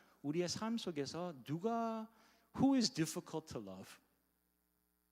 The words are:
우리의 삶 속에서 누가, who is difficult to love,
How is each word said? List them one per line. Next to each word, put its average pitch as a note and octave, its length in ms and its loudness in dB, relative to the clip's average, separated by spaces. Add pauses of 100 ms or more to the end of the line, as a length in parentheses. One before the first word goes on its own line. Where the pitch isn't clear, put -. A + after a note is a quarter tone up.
(200)
우리의 E3 300 0
삶 A3+ 260 -2
속에서 E3 560 -4 (120)
누가, A3+ 640 -2 (520)
who C4+ 160 8
is A#3 180 6
difficult D#3+ 540 -4
to B2 160 -6
love, F#2+ 280 -12 (1200)